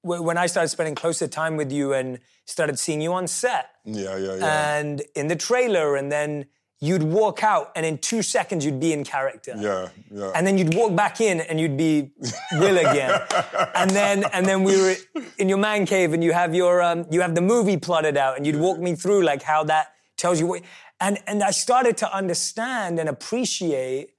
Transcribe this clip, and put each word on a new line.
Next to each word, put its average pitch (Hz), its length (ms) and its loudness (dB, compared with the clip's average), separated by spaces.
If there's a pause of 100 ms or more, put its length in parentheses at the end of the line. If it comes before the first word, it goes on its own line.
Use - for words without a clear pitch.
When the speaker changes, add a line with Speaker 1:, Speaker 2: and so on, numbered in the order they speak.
Speaker 1:
wh-, 175 220 -4
when 170 140 0
I 175 100 2
started 165 220 0
spending 160 260 -4
closer 165 320 -2
time 160 300 -4
with 139 140 -4
you 139 220 0
and 127 260 -4 (260)
started 147 340 -2
seeing 151 200 -2
you 165 140 -2
on 180 140 -2
set 226 420 -2 (160)
Speaker 2:
Yeah, 98 320 -6
yeah, 95 180 -4
yeah. 151 440 0
Speaker 1:
and 147 240 -4 (120)
in 147 120 -4
the 170 80 0
trailer, 190 600 2
and 139 160 -2
then 147 340 -4 (360)
you'd 156 220 2
walk 196 400 2
out 190 320 2
and 160 100 -2
in 160 120 -2
two 226 240 -2
seconds 180 440 -2
you'd 135 140 -2
be 160 140 2
in 147 100 -4
character. 135 540 -6
Speaker 2:
Yeah, 95 320 -4 (220)
yeah. 101 240 -6
Speaker 1:
And 180 120 2
then 196 100 4
you'd 165 160 2
walk 208 220 2
back - 260 0
in 185 200 2
and 160 180 -4
you'd 156 180 0
be 151 340 2 (420)
Will 180 240 4
again. 139 440 2 (280)
Speaker 2:
<laughs> - 260 -2
Speaker 1:
And 190 160 2
then, 202 320 2 (100)
and 185 120 0
then 190 180 2
we 196 180 4
were 185 140 4 (420)
in 196 120 0
your 196 80 2
man 208 280 0
cave 180 280 2
and 165 100 0
you 170 100 4
have 175 220 0
your, 180 260 4
um, 170 300 0
you 175 100 2
have 170 140 0
the 175 60 2
movie 220 360 4
plotted 156 400 0
out 131 200 2
and 143 100 -6
you'd 151 120 0
walk 170 200 0
me 175 160 -2
through, 185 280 2
like, 143 200 2
how 156 220 2
that 156 280 0 (240)
tells 175 220 0
you 170 80 2
what, 175 140 -4 (400)
and, 202 160 0 (100)
and 208 160 -2
I 196 80 2
started 247 460 2
to 196 160 -4
understand 196 840 -4
and 156 100 -2
appreciate 143 1080 -4